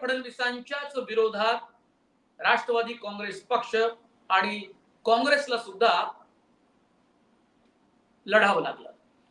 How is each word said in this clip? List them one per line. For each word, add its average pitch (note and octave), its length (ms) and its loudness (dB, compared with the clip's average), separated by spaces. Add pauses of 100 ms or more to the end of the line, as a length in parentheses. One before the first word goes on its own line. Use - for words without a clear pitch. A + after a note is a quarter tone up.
फडणवीसांच्याच B3+ 960 -6
विरोधात A3 600 0 (800)
राष्ट्रवादी A#3 540 2
काँग्रेस G3+ 500 -10
पक्ष A#3+ 320 -2 (540)
आणि G#3 320 2 (440)
काँग्रेसला B3+ 520 2
सुद्धा F#3+ 540 0 (2250)
लढावं G3+ 360 4
लागलं. - 300 -8 (400)